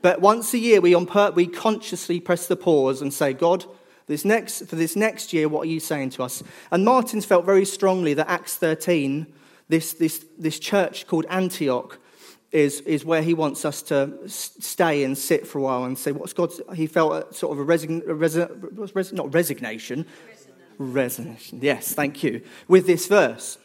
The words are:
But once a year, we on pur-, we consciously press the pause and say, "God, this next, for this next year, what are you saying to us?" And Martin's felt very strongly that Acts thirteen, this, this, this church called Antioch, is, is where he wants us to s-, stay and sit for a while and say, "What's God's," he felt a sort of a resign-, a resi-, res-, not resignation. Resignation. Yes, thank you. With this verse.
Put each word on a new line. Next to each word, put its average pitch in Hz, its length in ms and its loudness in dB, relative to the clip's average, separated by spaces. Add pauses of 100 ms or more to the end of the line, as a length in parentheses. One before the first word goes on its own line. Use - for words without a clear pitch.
But 180 180 4
once 214 340 4
a 247 40 0
year, 220 220 6
we 180 120 6
on 175 140 4
pur-, 202 240 4
we 175 160 2
consciously 175 720 -4
press 175 300 -2
the 180 80 0
pause 135 440 2
and 139 140 -6
say, 139 180 0
"God, 170 320 2 (440)
this 147 160 -4
next, 208 420 -2
for - 80 -12
this 165 220 -2
next 214 360 -2
year, 156 160 2
what 151 200 -4
are - 20 -4
you 160 80 -2
saying 143 320 -4
to 131 140 -6
us?" - 180 -10 (300)
And 185 120 2
Martin's 233 400 2
felt 175 200 4
very 196 200 4
strongly 185 500 0
that 151 140 0
Acts - 280 -4
thirteen, 160 720 0 (400)
this, 160 240 0
this, - 340 -2 (100)
this 156 220 -4
church - 480 -2
called 160 240 -2
Antioch, 175 680 -2 (520)
is, 147 300 2
is 151 220 -2
where 160 160 2
he 165 140 2
wants 151 300 -2
us 147 180 -4
to 143 340 0 (100)
s-, - 340 -12
stay 156 420 0
and 135 160 -2
sit 156 260 0
for - 140 -8
a 135 40 -2
while 131 200 0
and 127 160 -6
say, 147 140 -4
"What's - 200 -8
God's," 170 280 -4 (120)
he 160 140 -2
felt 156 260 2
a - 220 -8
sort - 180 -4
of 143 60 -6
a 143 60 -4
resign-, 160 420 0
a 165 80 -4
resi-, 175 800 -4
res-, 190 180 -4
not 143 220 -8
resignation. 123 720 -2 (720)
Resignation. 123 840 -6
Yes, 131 340 -2
thank 143 280 -2
you. 117 200 -2 (260)
With 185 180 8
this 170 220 2
verse. 156 560 2